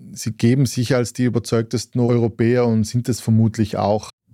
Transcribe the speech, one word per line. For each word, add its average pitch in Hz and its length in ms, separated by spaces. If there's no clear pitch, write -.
sie - 200
geben 127 340
sich 127 300
als 120 180
die 123 120
überzeugtesten 113 760
Europäer 120 640
und 110 200
sind 120 240
es 113 120
vermutlich 110 560
auch. 104 320